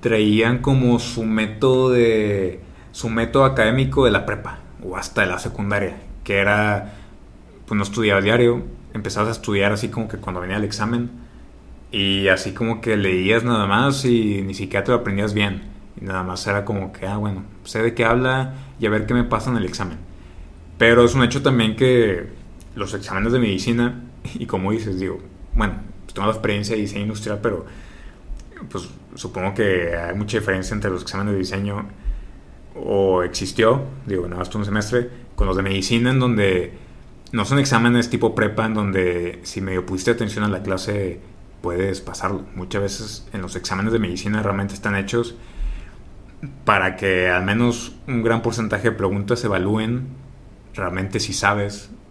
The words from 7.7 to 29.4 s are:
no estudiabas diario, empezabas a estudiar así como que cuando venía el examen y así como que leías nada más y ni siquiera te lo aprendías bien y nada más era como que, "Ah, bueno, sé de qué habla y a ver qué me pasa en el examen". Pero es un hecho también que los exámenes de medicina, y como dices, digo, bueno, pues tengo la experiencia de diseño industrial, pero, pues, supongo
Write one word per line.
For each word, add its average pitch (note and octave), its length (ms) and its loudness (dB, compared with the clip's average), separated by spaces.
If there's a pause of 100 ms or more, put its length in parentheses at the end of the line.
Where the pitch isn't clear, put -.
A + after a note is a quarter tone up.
no G#2 60 2
estudiabas G2+ 420 2
diario, A#2+ 380 4 (320)
empezabas G#2 340 -2
a A2+ 40 0
estudiar G2+ 400 2
así G#2+ 160 -2
como A2 200 -4
que G#2 100 -8
cuando F2+ 220 -6
venía F2+ 160 -4
el G#2+ 80 0
examen A#2 460 -2 (840)
y G2 360 2
así F#2 240 4
como A2+ 280 -2
que A2 160 0
leías G2 480 2
nada A2+ 220 2
más C3+ 380 2
y A2 380 2
ni G2 120 -6
siquiera G2+ 300 -4
te - 60 -2
lo A#2+ 80 4
aprendías G2+ 360 0
bien G2+ 280 0 (380)
y - 40 -12
nada F#2+ 200 -4
más F#2 220 -6
era G2+ 180 0
como G2 280 -4
que, - 140 -10
"Ah, G2+ 100 -4
bueno, G2+ 280 -4 (200)
sé - 180 -4
de A#2 120 2
qué A#2 100 0
habla B2+ 500 2 (240)
y A2+ 80 0
a G#2 40 4
ver G#2+ 160 2
qué B2 80 0
me A#2+ 100 4
pasa A2+ 260 0
en A#2+ 60 0
el G#2 80 0
examen". F2+ 340 -6 (800)
Pero A#2 260 8
es A#2+ 100 6
un C3+ 80 6
hecho B2+ 200 2
también A#2 340 4
que A#2 520 4 (460)
los G2 180 -6
exámenes G2+ 400 -2
de B2+ 60 4
medicina, A#2+ 640 0 (320)
y - 120 -6
como G2 260 -2
dices, G#2 280 -4
digo, F2+ 180 -4 (360)
bueno, G#2+ 200 2 (300)
pues - 80 -16
tengo G2+ 140 0
la G#2+ 80 2
experiencia G#2 400 -2
de G#2+ 80 0
diseño G2+ 220 -4
industrial, G#2 380 -4
pero, G2 220 -2 (1040)
pues, F2+ 200 -10 (240)
supongo G2 400 -6